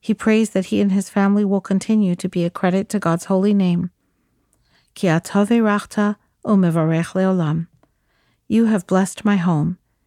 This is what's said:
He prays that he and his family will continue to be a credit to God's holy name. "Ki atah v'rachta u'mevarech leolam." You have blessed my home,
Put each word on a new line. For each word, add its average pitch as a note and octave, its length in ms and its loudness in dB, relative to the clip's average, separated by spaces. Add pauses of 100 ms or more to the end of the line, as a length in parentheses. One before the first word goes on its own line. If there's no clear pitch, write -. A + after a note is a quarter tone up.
He A3 120 -4
prays A3 360 0
that F#3+ 160 -2
he G#3 160 -2
and G3+ 100 2
his G3 180 -2
family G3+ 360 0
will G3 160 0
continue G3 540 0
to - 120 -8
be F3 160 -2
a F3 60 -2
credit F#3+ 400 -2
to G#3 100 -2
God's E3+ 260 -2
holy G3 280 0
name. F3+ 360 0 (1040)
"Ki G3 120 -2
atah F#3 400 0
v'rachta G#3 720 0 (260)
u'mevarech E3 720 0
leolam." E3+ 540 0 (840)
You A3+ 160 2
have G#3+ 200 0
blessed F#3+ 380 -2
my G3+ 140 2
home, E3+ 400 0 (300)